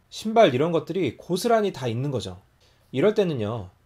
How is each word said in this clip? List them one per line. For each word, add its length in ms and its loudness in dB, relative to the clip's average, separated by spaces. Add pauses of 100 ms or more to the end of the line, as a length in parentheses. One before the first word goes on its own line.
(100)
신발 440 4
이런 180 2
것들이 440 -2
고스란히 560 0
다 160 -6
있는 220 -4
거죠. 280 -6 (540)
이럴 220 2
때는요, 560 -2 (160)